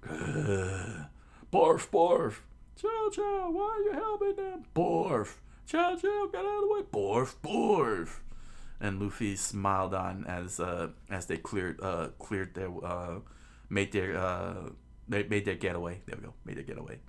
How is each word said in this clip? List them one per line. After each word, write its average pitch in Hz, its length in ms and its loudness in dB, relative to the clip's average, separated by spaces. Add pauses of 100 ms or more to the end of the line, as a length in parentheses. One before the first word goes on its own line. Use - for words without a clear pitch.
Barf, 95 1900 2
barf. 165 440 6 (420)
Chow 440 360 0
Chow, 403 380 0
why 403 260 0
are 415 60 0
you 415 100 2
helping 403 440 0
them? 381 280 -6 (100)
Barf. 165 600 2 (320)
Chow 349 300 4
Chow, 403 360 0
get 381 120 -2
out 415 180 0
of 403 60 2
the - 0 -
way. 415 220 2
Barf, 101 520 2
barf. 156 760 2 (600)
And 98 200 -2
Luffy 101 360 0
smiled 98 560 2
on 92 340 -2
as, 90 320 -4
uh, 87 300 -2 (220)
as 92 160 -4
they - 100 -2
cleared, 90 460 -2
uh, 87 260 -2 (100)
cleared 95 360 -4
their, 92 160 -4 (120)
uh, 87 380 -4 (480)
made 98 240 2
their, 95 240 0
uh, 90 540 -2 (360)
they 104 180 0
made 104 200 2
their 98 120 2
getaway. 87 500 -2
There - 100 -8
we - 80 -12
go, - 100 -12 (100)
made - 120 -8
their - 80 -8
getaway. - 440 -10